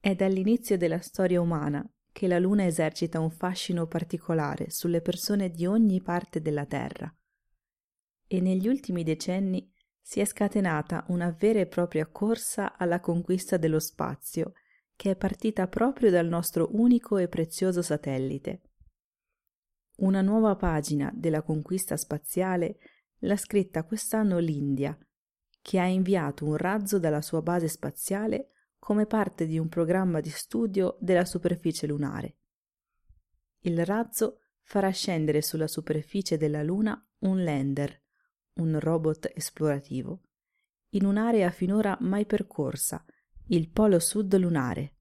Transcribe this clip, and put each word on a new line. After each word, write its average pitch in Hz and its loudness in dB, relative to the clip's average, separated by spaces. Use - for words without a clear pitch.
È 196 0
dall'inizio 190 2
della 170 0
storia 180 2
umana 151 0
che - -4
la 180 4
Luna 190 4
esercita 165 0
un 160 0
fascino 180 -4
particolare 165 -4
sulle 170 0
persone 185 -2
di 165 -4
ogni 196 4
parte 175 -4
della 147 -2
Terra. 143 -6
E 185 0
negli 185 2
ultimi 220 0
decenni 185 -2
si - -6
è 202 2
scatenata 185 0
una 175 0
vera 208 2
e - 2
propria 170 -2
corsa - -4
alla 175 0
conquista 180 -2
dello 160 2
spazio, - -6
che 196 0
è 185 0
partita 196 -2
proprio 240 2
dal 170 4
nostro 170 0
unico 233 4
e 180 2
prezioso 175 -2
satellite. 139 -4
Una 190 4
nuova 208 4
pagina 151 0
della 156 0
conquista 156 -4
spaziale 180 -4
l'ha 202 0
scritta 190 -2
quest'anno 214 0
l'India, 143 -2
che - -2
ha 180 2
inviato 180 0
un 151 0
razzo 196 -2
dalla 156 0
sua 156 -4
base 170 0
spaziale 202 -4
come 208 0
parte 196 -2
di 160 -2
un 160 -2
programma 170 2
di 156 -6
studio 196 -2
della 180 4
superficie 170 -2
lunare. 147 -4
Il 170 0
razzo 220 -2
farà 196 0
scendere 156 0
sulla 156 -2
superficie 160 -2
della 151 0
Luna 202 0
un 190 2
lander, 139 -2
un 160 0
robot 160 0
esplorativo, 143 -4
in 196 2
un'area 202 4
finora 190 0
mai 202 0
percorsa, 160 -4
il 165 2
polo 208 6
sud 185 0
lunare. 147 0